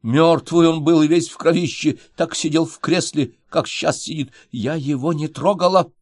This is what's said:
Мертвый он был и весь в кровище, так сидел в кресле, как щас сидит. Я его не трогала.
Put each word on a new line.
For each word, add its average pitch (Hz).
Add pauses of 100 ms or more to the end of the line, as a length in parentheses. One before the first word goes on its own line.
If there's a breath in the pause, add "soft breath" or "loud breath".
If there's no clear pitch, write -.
Мертвый 160
он 160
был 156
и 151
весь 165
в -
кровище, 165 (160 loud breath)
так -
сидел 156
в -
кресле, 151 (140)
как -
щас -
сидит. 156 (200 soft breath)
Я 127
его 143
не 156
трогала. 180 (100)